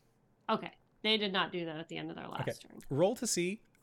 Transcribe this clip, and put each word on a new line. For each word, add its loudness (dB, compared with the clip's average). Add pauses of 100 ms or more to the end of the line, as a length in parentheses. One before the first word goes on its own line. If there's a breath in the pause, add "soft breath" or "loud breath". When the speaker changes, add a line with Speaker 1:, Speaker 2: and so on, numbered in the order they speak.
(500)
Speaker 1:
Okay. 0 (300)
They 4
did 0
not 2
do 0
that -4
at -8
the -8
end -6
of -8
their -8
last -6
Speaker 2:
Okay. 0 (100)
Speaker 1:
turn. -18 (100)
Speaker 2:
Roll 4
to -4
see, 0 (220)